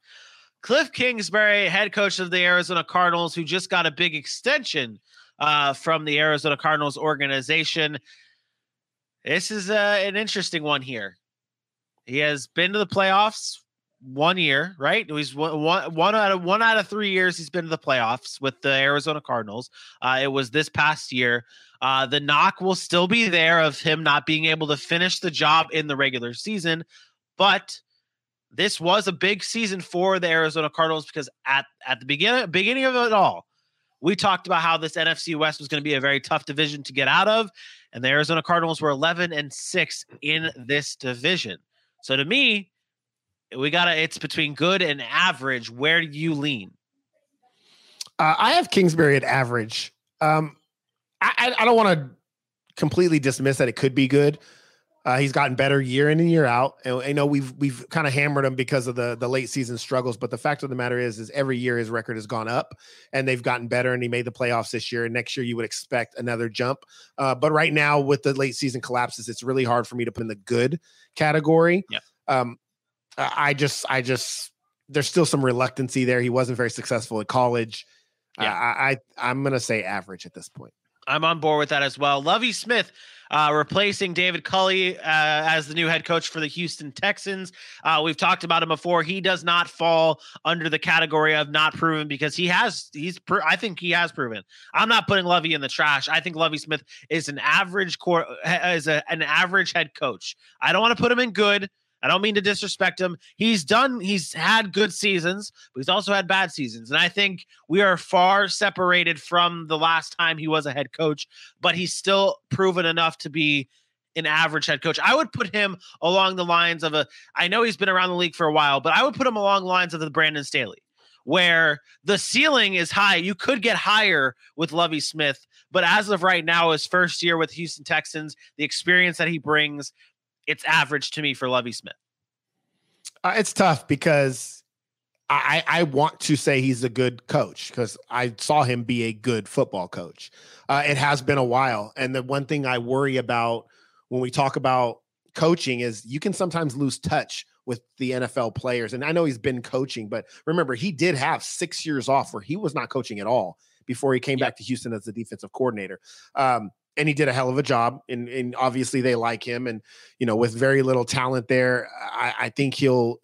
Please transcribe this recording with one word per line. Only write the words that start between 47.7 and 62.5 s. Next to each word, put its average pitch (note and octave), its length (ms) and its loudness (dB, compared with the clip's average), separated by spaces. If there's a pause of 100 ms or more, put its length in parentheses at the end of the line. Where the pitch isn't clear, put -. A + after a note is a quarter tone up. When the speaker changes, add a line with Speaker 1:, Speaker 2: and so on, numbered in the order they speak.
Speaker 2:
Uh, D#3+ 200 4
I A3+ 140 4
have F4 180 2
Kingsbury D#3 460 6
at C3 80 0
average. A#2+ 680 -2 (280)
Um, D#3 360 2 (640)
I, G#3 180 2
I, A#3+ 240 0
I - 20 4
don't A#3 120 6
wanna E3+ 340 4 (640)
completely D#3+ 440 2
dismiss C3+ 360 0
that C3 120 4
it A2+ 80 -4
could C3 180 0
be C3+ 120 4
good. D3 320 4 (680)
Uh, B2+ 120 2
he's C#3 140 0
gotten C#3 220 2
better C#3 280 2
year C3+ 260 2
in D#3 100 4
and E3+ 120 4
year D#3+ 160 6
out. B2+ 300 0 (100)
And B2+ 160 -2
I C#3 100 -4
know C#3+ 140 2
we've, C#3 320 0
we've C3+ 320 -2
kinda D#3 180 0
hammered C#3 380 0
him B2+ 80 -2
because B2+ 320 -2
of B2 100 -4
the, A#2+ 180 -2
the A#2+ 140 -4
late B2+ 220 -2
season B2 260 -4
struggles, B2+ 400 -4
but A#2 140 -6
the A#2 80 -6
fact D3 240 -2
of C#3 80 -8
the C3 60 -6
matter B2 220 -2
is, A#2 200 -4
is A2+ 140 -12
every C3+ 260 -2
year B2 180 0
his A2+ 140 -4
record A#2 260 -6
has G#2+ 100 -10
gone A2 220 -6
up B2+ 260 -4 (380)